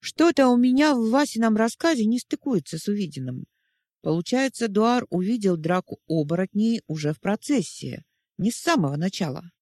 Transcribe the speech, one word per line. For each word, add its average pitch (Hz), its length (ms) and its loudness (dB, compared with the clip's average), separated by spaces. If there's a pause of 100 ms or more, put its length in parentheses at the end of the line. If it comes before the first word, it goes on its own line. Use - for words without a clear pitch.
Что-то 311 480 4
у 247 80 4
меня 254 360 4
в 233 180 0
Васином 226 440 2
рассказе 233 480 0
не 226 160 0
стыкуется 226 580 -4
с 160 120 -8
увиденным. 143 560 -6 (560)
Получается, 233 680 -2
Дуар 233 420 2
увидел 190 460 0
драку 170 540 -4
оборотней 185 800 -2
уже 156 260 -4
в - 80 -12
процессе, - 800 -4 (340)
не 208 140 0
с - 60 -10
самого 165 400 0
начала. 170 520 -4 (120)